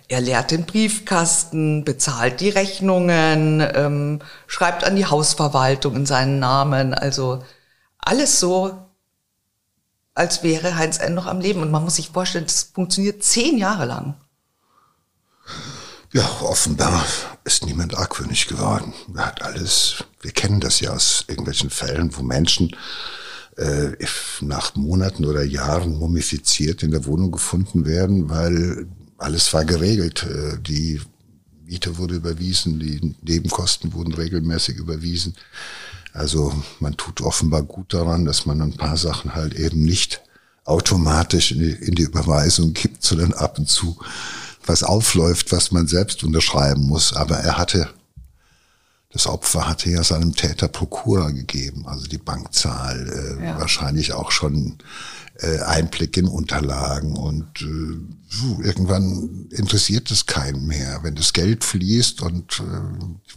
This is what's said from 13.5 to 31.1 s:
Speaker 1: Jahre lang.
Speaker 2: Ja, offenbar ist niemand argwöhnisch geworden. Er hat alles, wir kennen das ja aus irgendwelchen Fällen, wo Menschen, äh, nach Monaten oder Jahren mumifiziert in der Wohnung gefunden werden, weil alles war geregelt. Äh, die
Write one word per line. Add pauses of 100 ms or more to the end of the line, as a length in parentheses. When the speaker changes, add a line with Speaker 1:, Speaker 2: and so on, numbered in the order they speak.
Speaker 1:
Jahre
lang. (2000)
Speaker 2:
Ja, (140)
offenbar (400)
ist
niemand
argwöhnisch
geworden. (240)
Er
hat
alles, (160)
wir
kennen
das
ja
aus
irgendwelchen
Fällen,
wo
Menschen, (800)
äh, (500)
nach
Monaten
oder
Jahren
mumifiziert
in
der
Wohnung
gefunden
werden,
weil (320)
alles
war
geregelt.
Äh,
die (640)